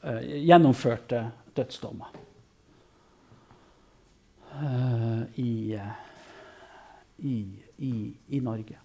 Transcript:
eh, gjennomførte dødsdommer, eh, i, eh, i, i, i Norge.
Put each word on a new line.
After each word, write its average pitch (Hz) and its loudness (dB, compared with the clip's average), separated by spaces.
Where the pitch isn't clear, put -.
eh, 139 -6
gjennomførte 127 6
dødsdommer, - -8
eh, 123 0
i, 113 -2
eh, 104 -8
i, 117 -4
i, 113 -6
i 139 -2
Norge. 110 -6